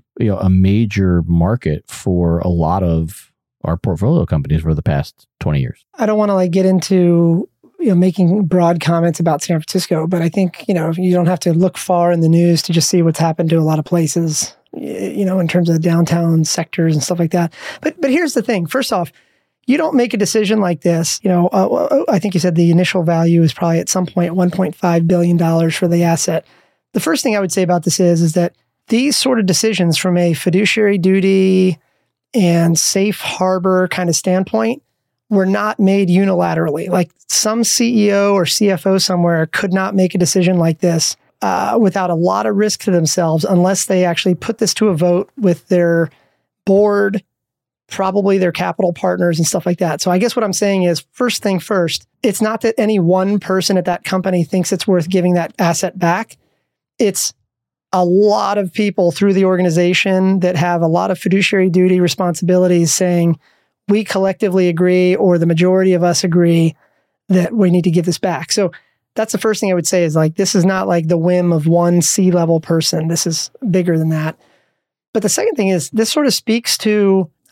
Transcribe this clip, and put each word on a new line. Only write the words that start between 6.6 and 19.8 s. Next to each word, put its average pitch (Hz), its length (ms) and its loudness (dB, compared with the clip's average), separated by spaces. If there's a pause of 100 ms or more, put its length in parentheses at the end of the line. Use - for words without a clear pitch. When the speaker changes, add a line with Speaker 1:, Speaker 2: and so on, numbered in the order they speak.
Speaker 2:
into, 175 840 2 (300)
you 320 100 -2
know, 190 60 2
making 185 500 2
broad 170 360 2
comments 170 400 0
about 165 220 0
San 165 160 -2
Francisco, 160 480 -4
but 175 160 -2
I 170 60 0
think, 180 400 -4
you 202 60 -2
know, 165 180 -2
you 180 200 0
don't 180 140 2
have 180 140 0
to 175 120 0
look 170 240 0
far 175 360 0
in 170 80 0
the 165 80 4
news 170 340 4
to 175 100 -6
just 165 160 0
see 175 140 2
what's 165 160 0
happened 165 320 -2
to 165 60 2
a 165 60 2
lot 156 160 0
of 156 60 -4
places, 165 720 -2 (180)
y-, 185 420 -8
you 202 100 -2
know, 185 160 0
in 165 80 0
terms 170 200 0
of 170 60 2
the 160 60 0
downtown 165 640 2
sectors 165 500 -2
and 147 80 0
stuff 170 160 -4
like 165 140 -2
that. 170 200 -2 (280)
But, - 200 -6
but 285 100 0
here's 311 240 -2
the 233 80 0
thing. 185 240 -2
First 262 260 -4
off, 175 200 -4 (540)
you 262 100 2
don't 311 200 -2